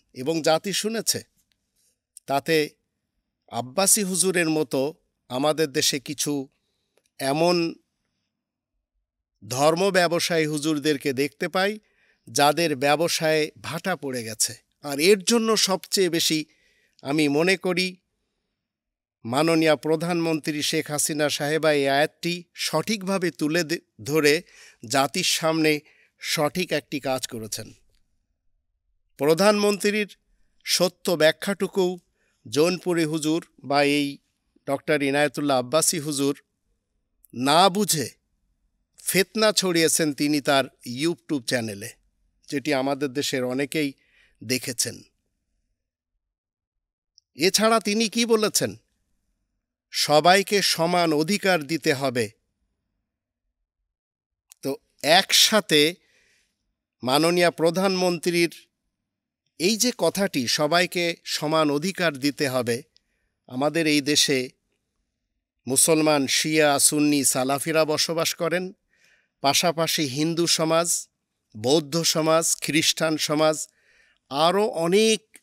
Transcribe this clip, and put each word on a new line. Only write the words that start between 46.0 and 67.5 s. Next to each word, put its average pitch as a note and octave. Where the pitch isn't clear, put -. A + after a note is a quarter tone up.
এছাড়া G#3
তিনি A3
কি A#3
বলেছেন? G3+
সবাইকে F3+
সমান E3+
অধিকার F3
দিতে D3+
হবে। B2
তো C#3
একসাথে E3+
মাননীয় E3
প্রধানমন্ত্রীর F3
এই G3+
যে A#3+
কথাটি, E3
সবাইকে E3+
সমান D#3
অধিকার D#3+
দিতে C#3
হবে, B2
আমাদের D3
এই D3
দেশে C3+
মুসলমান, D3+
শিয়া, D3+
সুন্নি, D3
সালাফিরা C#3